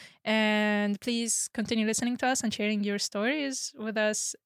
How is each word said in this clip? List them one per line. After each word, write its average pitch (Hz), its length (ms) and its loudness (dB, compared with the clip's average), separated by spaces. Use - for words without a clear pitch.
And 208 800 2
please 233 500 0
continue 220 360 0
listening 240 300 0
to 262 100 0
us 254 160 2
and 214 100 0
sharing 208 300 0
your 202 160 0
stories 269 800 -2
with 220 180 -4
us 214 380 0